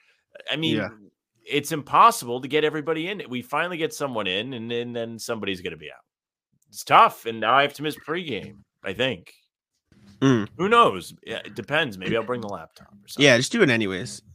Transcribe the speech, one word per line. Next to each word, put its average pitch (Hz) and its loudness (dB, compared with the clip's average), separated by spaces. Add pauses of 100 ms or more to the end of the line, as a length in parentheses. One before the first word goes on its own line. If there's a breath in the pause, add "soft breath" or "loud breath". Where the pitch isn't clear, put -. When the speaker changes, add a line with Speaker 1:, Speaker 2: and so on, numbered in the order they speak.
(500)
Speaker 1:
I 135 -4
mean, 160 -2
Speaker 2:
Yeah. 104 -4 (560)
Speaker 1:
it's 143 -4
impossible 143 2
to 135 -10
get 151 2
everybody 156 -4
in. 196 -8
We 123 -6
finally 170 -4
get 156 -4
someone 123 -4
in, 107 -4
and, 117 -10
and 120 -6
then 117 -8
somebody's 104 -6
gonna 87 -10
be 76 -18
out. 65 -20 (640)
It's - -16
tough, 190 6
and 113 -6
now 110 4
I 135 6
have 143 -2
to 143 -12
miss 147 -4
pregame, 143 -8 (200)
I 98 -6
think. 120 -4 (880)
Speaker 2:
Mm. 120 4
Speaker 1:
Who 190 0
knows? 151 4 (140)
Yeah, 107 -8
it 107 -16
depends. 127 -4
Maybe 92 -2
I'll 113 0
bring 120 -4
the 107 -10
laptop 85 -14
or - -20
something. - -2
Speaker 2:
Yeah, 131 8
just 123 0
do 240 0
it 160 6
anyways. 98 -2 (120)